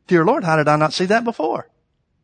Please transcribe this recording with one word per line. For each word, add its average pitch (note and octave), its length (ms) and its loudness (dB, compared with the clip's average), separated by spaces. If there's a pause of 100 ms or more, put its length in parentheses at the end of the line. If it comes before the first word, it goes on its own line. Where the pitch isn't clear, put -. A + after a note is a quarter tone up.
"Dear E3 180 2
Lord, A#3+ 180 0
how D#3+ 140 0
did D3+ 100 2
I D3+ 80 4
not D#3 180 0
see F3+ 120 -2
that A3 180 0
before?" - 460 -6 (540)